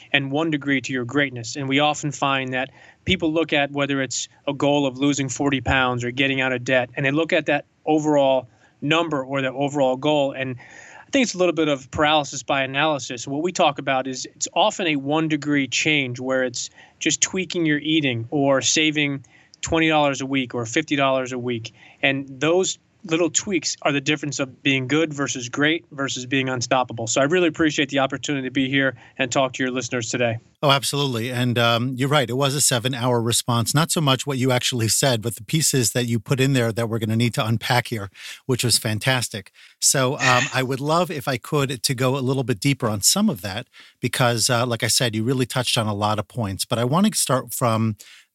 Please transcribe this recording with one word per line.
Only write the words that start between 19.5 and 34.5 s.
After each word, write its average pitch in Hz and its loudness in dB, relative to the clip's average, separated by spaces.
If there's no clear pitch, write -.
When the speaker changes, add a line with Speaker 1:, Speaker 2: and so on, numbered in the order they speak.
Speaker 1:
twenty 160 2
dollars 147 2
a 135 -6
week 131 -2
or 117 -2
fifty 156 -2
dollars 131 0
a 123 -4
week. 120 -6
And 139 0
those 156 0
little 160 0
tweaks - -2
are 160 0
the 143 0
difference 147 -4
of 131 -6
being 135 2
good 156 2
versus 131 -4
great 156 0
versus 131 -6
being 131 0
unstoppable. 127 -2
So - 0
I 180 4
really 175 2
appreciate 151 0
the 139 -4
opportunity 135 -2
to 123 -6
be 131 0
here 135 2
and 131 -2
talk 131 2
to 135 -4
your 127 -2
listeners 123 -4
today. 120 0
Speaker 2:
Oh, 147 4
absolutely. 135 0
And, 123 0
um, 120 2
you're 131 0
right. 139 2
It 120 -2
was 135 2
a 143 0
seven-hour 123 0
response. 117 0
Not 160 4
so 180 -2
much 135 2
what 139 -2
you 127 2